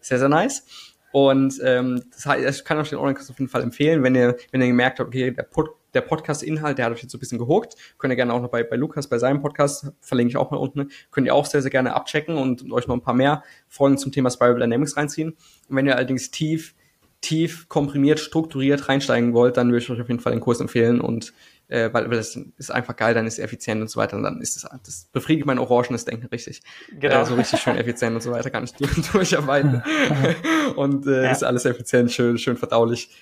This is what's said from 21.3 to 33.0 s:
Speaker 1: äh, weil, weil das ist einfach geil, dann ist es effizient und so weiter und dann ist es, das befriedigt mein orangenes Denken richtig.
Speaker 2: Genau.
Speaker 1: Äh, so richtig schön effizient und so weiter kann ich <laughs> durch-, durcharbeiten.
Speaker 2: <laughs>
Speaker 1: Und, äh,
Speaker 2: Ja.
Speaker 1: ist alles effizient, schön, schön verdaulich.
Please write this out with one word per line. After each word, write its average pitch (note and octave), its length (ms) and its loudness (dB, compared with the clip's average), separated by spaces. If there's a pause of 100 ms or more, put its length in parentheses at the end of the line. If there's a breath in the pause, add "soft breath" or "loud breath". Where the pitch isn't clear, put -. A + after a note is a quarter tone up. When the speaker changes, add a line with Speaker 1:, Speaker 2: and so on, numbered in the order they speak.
Speaker 1:
äh, A2+ 260 -2
weil, A2+ 160 -2
weil A#2 80 0
das - 220 -6 (180)
ist C#3 140 -14
einfach B2 240 -4
geil, A2+ 180 2
dann A2+ 140 2
ist A2+ 60 -6
es - 60 -8
effizient - 420 -6
und A2 80 -6
so - 100 -4
weiter G#2+ 160 -2
und G#2+ 80 -4
dann G2 160 -6
ist - 160 -8
es, - 100 -14 (200)
das - 260 -18
befriedigt D3 340 -2
mein C3 140 0
orangenes A#2+ 460 0
Denken A#2 220 -10
richtig. - 340 -12 (380 loud breath)
Speaker 2:
Genau. C#3 220 4
Speaker 1:
Äh, - 40 0
so A#2+ 100 -2
richtig - 240 0
schön A#2+ 160 0
effizient A#2 400 -2
und A2+ 60 -4
so B2 100 -6
weiter A#2+ 180 -4
kann A#2+ 140 -4
ich B2 100 -12
<laughs> - 20 -20
durch-, - 360 -2
durcharbeiten. C#3+ 760 2
Speaker 2:
<laughs> C#4+ 880 0
Speaker 1:
Und, C#3 280 0
äh, C3 200 2
Speaker 2:
Ja. C3 60 4
Speaker 1:
ist B2+ 120 0
alles B2 220 0
effizient, A#2+ 480 2
schön, A#2+ 240 2
schön A#2+ 180 -2
verdaulich. A#2 540 0 (120)